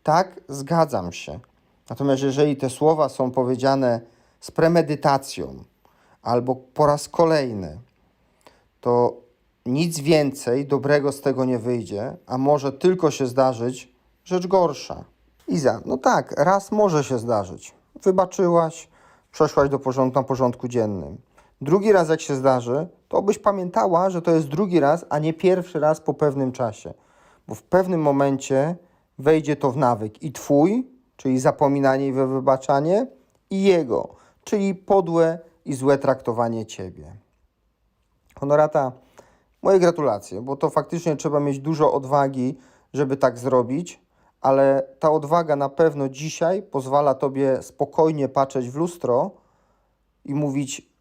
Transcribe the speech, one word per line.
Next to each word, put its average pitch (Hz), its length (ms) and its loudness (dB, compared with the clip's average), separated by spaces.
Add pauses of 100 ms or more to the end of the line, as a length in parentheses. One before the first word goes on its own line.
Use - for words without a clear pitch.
tak, 170 440 0
zgadzam 139 680 -2
się. - 260 -12 (500)
Natomiast 135 340 0
jeżeli 139 340 0
te 135 120 -4
słowa 151 400 2
są 127 220 -2
powiedziane 127 720 0 (380)
z - 120 -18
premedytacją 143 1120 0 (580)
albo 123 340 0
po - 300 -2
raz 147 240 0
kolejny, 120 680 0 (1000)
to 120 320 2 (520)
nic 156 340 -2
więcej 139 680 0
dobrego 139 440 2
z - 100 -12
tego 131 240 0
nie 127 140 0
wyjdzie, 117 680 -6
a 127 120 -6
może 139 340 2
tylko 175 400 0
się 135 160 -2
zdarzyć 127 640 -2 (320)
rzecz 180 220 -4
gorsza. 170 560 0 (440)
Iza, 127 380 0
no 202 120 -2
tak, 208 400 0
raz 190 340 0
może 190 320 2
się 127 160 -4
zdarzyć. 104 540 -6 (300)
Wybaczyłaś, 180 840 0 (420)
przeszłaś 147 380 2
do 135 100 -2
porząd-, 131 360 -2
na 135 80 2
porządku 123 440 -2
dziennym. 104 500 -4 (440)
Drugi 202 300 2
raz 170 180 4
jak 160 120 0
się 143 140 -4
zdarzy, 131 520 0 (200)
to - 140 -2
byś 202 180 -2
pamiętała, 190 720 0
że 175 120 -4
to 170 100 0
jest 160 160 2
drugi 175 320 0
raz, 147 300 2
a 147 100 -2
nie 160 140 -2
pierwszy 180 460 0
raz 151 220 0
po 143 120 -4
pewnym 135 380 0
czasie. 117 420 -8 (540)
Bo - 80 -10
w - 80 -20
pewnym 185 380 0
momencie 139 760 0 (440)
wejdzie 151 360 2
to 139 160 -2
w 120 60 -6
nawyk 110 460 -2
i 151 80 -8
twój, 185 560 2 (280)
czyli 131 240 -2
zapominanie 139 680 2
i 135 40 -2
wybaczanie, 139 960 0 (420)
i 196 140 -2
jego, 160 520 2 (280)
czyli 196 320 -2
podłe 170 640 2 (260)
i 156 80 -6
złe 135 240 2
traktowanie 117 680 -2
ciebie. 92 400 -16 (1300)
Honorata, 147 520 2 (680)
moje 190 180 4
gratulacje, 131 640 0
bo 135 140 -6
to 151 140 -2
faktycznie 160 460 -2
trzeba 147 240 -2
mieć 143 200 -2
dużo 151 340 2
odwagi, 135 640 -2 (360)
żeby 135 240 -2
tak 123 200 0
zrobić, 131 640 -2 (400)
ale 135 420 4 (160)
ta 156 120 2
odwaga 156 440 0
na 139 140 -2
pewno 143 400 0
dzisiaj 160 520 -4
pozwala 139 520 0
tobie 135 480 -2
spokojnie 147 680 -2
patrzeć 135 400 -2
w 127 60 -14
lustro 160 560 -2 (960)
i 139 80 -8
mówić: 143 560 -4 (120)